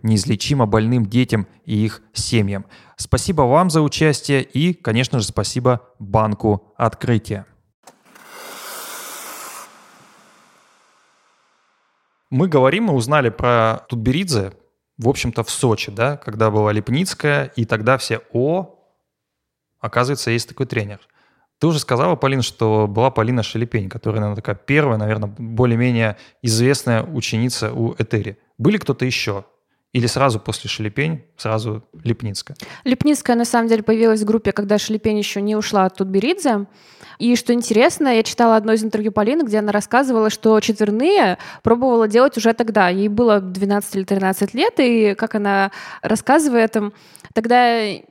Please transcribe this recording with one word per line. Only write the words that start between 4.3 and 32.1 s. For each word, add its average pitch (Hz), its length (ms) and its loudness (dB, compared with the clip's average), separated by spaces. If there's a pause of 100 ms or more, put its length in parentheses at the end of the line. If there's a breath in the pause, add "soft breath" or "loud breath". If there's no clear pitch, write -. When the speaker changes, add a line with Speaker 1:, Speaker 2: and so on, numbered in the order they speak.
Speaker 1:
и, 165 320 0
конечно 123 460 -2
же, 101 60 -2
спасибо 120 560 -2 (180)
Банку 107 760 0
Открытия. 104 680 -2 (4000)
Мы 147 180 2
говорим, 151 360 4
мы 190 100 0
узнали 127 360 2
про 113 580 0
Тутберидзе, 123 640 -2 (460)
в 117 100 0
общем-то, 120 360 -2
в - 60 -10
Сочи, 107 420 -2
да, 123 240 -2
когда 110 340 -2
была 107 220 2
Лепницкая, 143 720 -2 (100)
и 117 100 -2
тогда 117 340 2
все: 113 220 -6 (120)
«О, 160 420 -2 (1080)
оказывается, 123 520 -2
есть 117 160 -2
такой - 180 -6
тренер». 104 320 -6 (600)
Ты 156 80 2
уже 160 100 2
сказала, 143 380 0
Полин, 135 260 0
что 107 460 0
была 113 220 0
Полина 113 340 0
Шелепень, 113 440 -4
которая, 110 320 -4
наверное, 104 160 -4
такая 104 200 -6
первая, 143 420 0
наверное, 107 400 -2
более-менее 117 800 0 (260 soft breath)
известная 117 600 2
ученица 120 680 -4
у 117 220 -2
Этери. 104 440 -4 (200)
Были 143 200 2
кто-то 131 260 -4
еще? 107 400 -4 (500)
Или 123 120 2
сразу 123 320 0
после - 300 -8
Шелепень, 135 560 -6 (120)
сразу 110 460 -4 (220)
Лепницкая? - 520 -6 (280 loud breath)